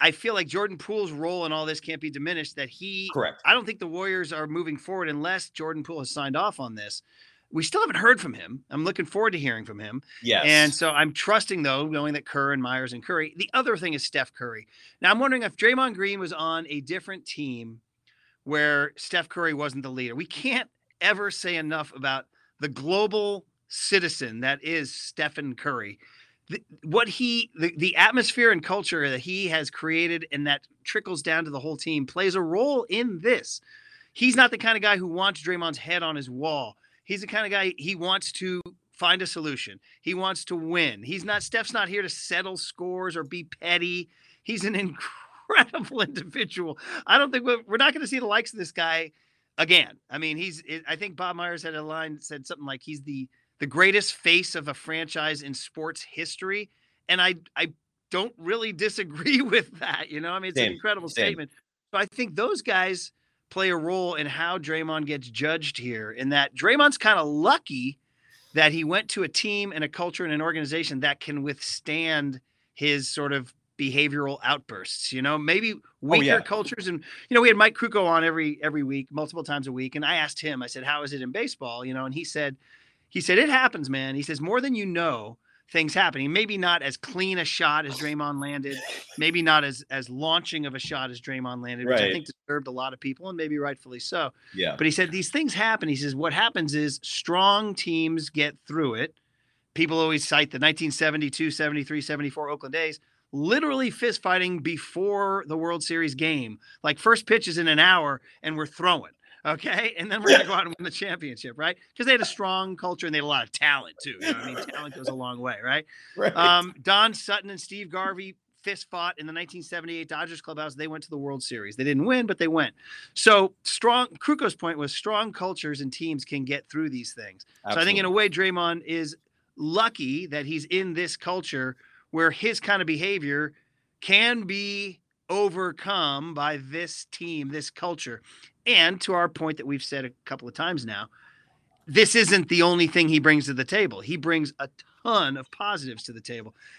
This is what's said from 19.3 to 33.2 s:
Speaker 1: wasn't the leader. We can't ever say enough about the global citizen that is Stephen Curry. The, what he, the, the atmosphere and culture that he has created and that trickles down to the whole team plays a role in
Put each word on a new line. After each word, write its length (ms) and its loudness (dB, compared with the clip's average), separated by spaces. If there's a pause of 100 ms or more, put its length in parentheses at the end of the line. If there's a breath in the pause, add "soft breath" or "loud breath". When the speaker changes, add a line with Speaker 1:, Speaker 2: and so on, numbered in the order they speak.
Speaker 1:
wasn't 300 -4
the 60 -8
leader. 240 -6
We 120 -8
can't 420 -4 (320)
ever 300 2
say 260 -4
enough 380 -4
about 320 -2 (340)
the 80 -4
global 800 0 (220)
citizen 720 -2
that 220 0
is 320 -4
Stephen 600 -6
Curry. 440 -6 (520 soft breath)
The, 120 -10 (200)
what 260 2
he, 500 -2
the, 200 0
the 180 0
atmosphere 540 6
and 120 2
culture 460 0
that 120 -2
he 280 -4
has 220 -2
created 600 -2
and 160 -4
that 140 0 (220)
trickles 400 -4
down 220 0
to 60 -10
the 100 -6
whole 180 -6
team 260 -2
plays 300 0
a 80 2
role 480 2
in 320 -2